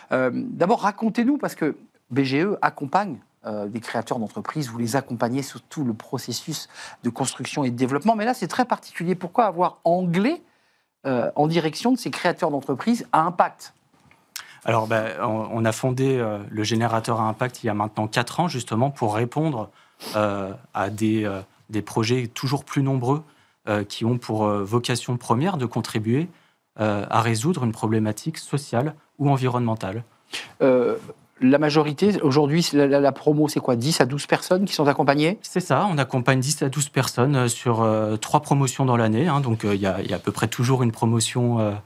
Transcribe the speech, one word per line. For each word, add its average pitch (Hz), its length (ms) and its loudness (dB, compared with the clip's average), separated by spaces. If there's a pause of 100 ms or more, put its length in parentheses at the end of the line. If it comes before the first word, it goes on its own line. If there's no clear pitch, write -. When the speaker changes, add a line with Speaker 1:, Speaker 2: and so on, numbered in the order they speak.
(120)
Speaker 1:
Euh, 127 200 2
d'abord, 160 500 0
racontez-nous, 226 560 0
parce 180 180 -4
que 151 200 -2 (360)
B 127 80 2
G 139 240 2
E 202 180 0
accompagne, 147 540 -2 (300)
euh, 107 220 -6
des 113 100 -8
créateurs 117 400 -4
d'entreprises, 113 500 -6
vous 117 100 -10
les 117 180 -2
accompagnez 127 460 -2
sur 127 200 -14
tout - 220 -8
le 117 100 -2
processus - 760 -10 (360)
de 120 40 -2
construction 120 540 -4
et 127 80 0
de 120 60 -4
développement. 143 400 0
Mais 208 80 -4
là, 247 100 0
c'est 185 140 -6
très - 160 0
particulier. 185 500 -4
Pourquoi 185 300 0
avoir 175 400 0
anglais, 185 580 0 (640)
euh, 123 300 0
en 147 100 4
direction 160 460 0
de 247 60 2
ces 151 120 -6
créateurs 170 400 -2
d'entreprises 147 640 -2
à 151 80 6
impact ? 175 540 -2 (880)
Speaker 2:
Alors, 110 240 0
ben, 110 240 0 (100)
on, 110 300 -2
on 113 120 -2
a 113 60 4
fondé, 131 480 0
euh, 107 220 -2 (100)
le 110 140 -2
générateur 113 560 0
à 110 80 2
impact 120 340 -4
il 117 60 -2
y - 20 0
a 104 40 -2
maintenant 107 340 -2
quatre 123 320 -2
ans, 175 80 0
justement, 123 420 -2
pour 113 240 -2
répondre, 120 560 -2 (460)
euh, 101 360 -2 (220)
à 101 160 -2
des, 107 340 0
euh, 98 160 -4 (300)
des 107 100 -2
projets 120 460 0
toujours 135 380 -4
plus - 180 -2
nombreux, 135 400 0 (460)
euh, 104 160 0
qui - 200 -6
ont 120 140 2
pour, 107 280 0
euh, 101 180 0
vocation 120 520 -2
première 147 420 0
de 127 60 0
contribuer, 117 640 -2 (520)
euh, 104 280 0
à 113 140 2
résoudre 117 400 0
une 113 100 0
problématique 110 680 -2
sociale 143 580 -2 (240)
ou 143 100 4
environnementale. 120 720 0 (580)
Speaker 1:
Euh, 123 360 4 (440)
la 131 180 6
majorité, 151 640 2
aujourd'hui, 151 440 4
c'est 143 120 0
la, 143 120 6
la, 139 100 4
la 139 140 4
promo, 151 340 2
c'est 147 140 -2
quoi, 127 160 2
dix 127 240 0
à 135 60 8
douze 147 200 -4
personnes 185 380 2
qui - 100 -4
sont 143 140 4
accompagnées ? 147 520 2
Speaker 2:
C'est - 200 -4
ça, 165 280 2
on 170 80 0
accompagne 131 440 2
dix 135 240 -2
à 143 40 0
douze 143 200 -2
personnes, 135 480 0
euh, 123 100 4
sur, 117 360 0
euh, 110 340 2
trois 147 240 0
promotions 139 440 0
dans 123 120 4
l'année, 117 320 2
hein, 143 100 2
donc, 117 260 0
euh, 104 120 2
il 95 40 -4
y 101 60 0
a, 92 160 0
il - 80 -6
y 95 40 0
a - 20 -2
à - 20 -6
peu 98 140 -4
près - 160 0
toujours 123 340 0
une 117 80 2
promotion, 117 720 0
euh, 107 100 2 (160)